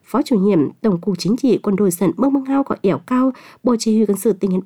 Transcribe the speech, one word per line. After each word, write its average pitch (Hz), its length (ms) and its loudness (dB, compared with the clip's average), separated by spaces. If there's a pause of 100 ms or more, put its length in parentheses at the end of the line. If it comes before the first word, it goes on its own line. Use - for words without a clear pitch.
Phó 254 180 -2
Chủ 254 140 0
nhiệm 185 360 2
Tổng 185 280 -2
cục 185 180 -4
Chính 208 180 -2
trị 240 260 2
Quân 202 140 -2
đội 196 140 2
Dân 175 260 0
Mương 269 160 0
Mương 269 120 0
Hao 269 200 0
có - 180 -6
yểu 196 240 0
cao, 254 260 0 (300)
Bộ 240 160 2
Chỉ 220 180 0
huy 220 100 2
Quân 202 100 0
sự 214 160 0
tỉnh 196 220 -2
Yên 190 120 0